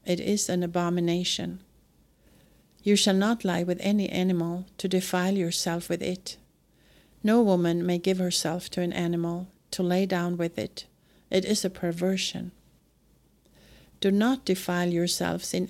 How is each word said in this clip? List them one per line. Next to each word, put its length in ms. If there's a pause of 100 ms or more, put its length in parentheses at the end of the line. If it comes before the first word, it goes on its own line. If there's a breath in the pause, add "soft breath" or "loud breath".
It 140
is 300
an 120
abomination. 1000 (1200 soft breath)
You 140
shall 180
not 300
lie 180
with 160
any 300
animal 560 (120)
to 120
defile 480
yourself 500
with 140
it. 340 (880 soft breath)
No 180
woman 440
may 120
give 200
herself 540
to 100
an 100
animal 560 (240)
to 120
lay 240
down 280
with 220
it. 280 (440 soft breath)
It 160
is 180
a 60
perversion. 800 (1500 soft breath)
Do 80
not 360
defile 440
yourselves 640
in 160